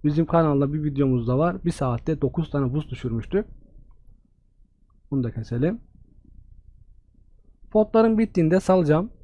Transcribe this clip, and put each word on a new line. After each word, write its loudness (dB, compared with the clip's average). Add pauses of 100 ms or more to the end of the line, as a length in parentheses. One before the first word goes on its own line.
Bizim 2
kanalda 2
bir -4
videomuz 0
da 0
var. -2
Bir 0
saatte -4
dokuz -4
tane -2
bus -6
düşürmüştük. -4 (1700)
Bunu -2
da -4
keselim. -4 (1900)
Potların 4
bittiğinde 2
salacağım. 2 (120)